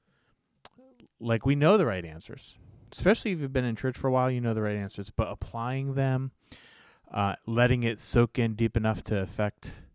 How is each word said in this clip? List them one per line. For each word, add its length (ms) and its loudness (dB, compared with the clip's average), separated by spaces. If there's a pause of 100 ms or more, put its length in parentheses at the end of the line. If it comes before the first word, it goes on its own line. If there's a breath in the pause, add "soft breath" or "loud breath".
(1200)
like, 280 0
we 80 4
know 240 6
the 80 4
right 180 -2
answers. 540 -14 (340)
Especially 400 2
if 80 -4
you've 120 -4
been 120 2
in 120 -2
church 200 -4
for 100 -4
a 60 2
while, 180 2
you 100 -2
know 140 0
the 80 0
right 140 0
answers. 340 -8
But 180 -2
applying 640 -6
them, 360 0 (800 loud breath)
uh, 260 0 (100)
letting 360 4
it 160 -2
soak 400 2
in 160 0
deep 220 0
enough 280 0
to 140 -2
affect, 640 -6 (120)